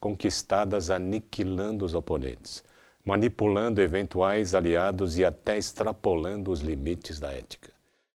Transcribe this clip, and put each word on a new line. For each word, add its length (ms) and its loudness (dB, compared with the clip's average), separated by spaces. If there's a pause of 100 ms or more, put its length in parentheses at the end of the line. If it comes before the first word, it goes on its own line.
conquistadas 920 0
aniquilando 920 -2
os 100 -2
oponentes, 720 -6 (400)
manipulando 760 2
eventuais 760 2
aliados 600 2
e 80 6
até 320 0
extrapolando 920 -2
os 80 0
limites 640 -4
da 100 -6
ética. 400 -14 (440)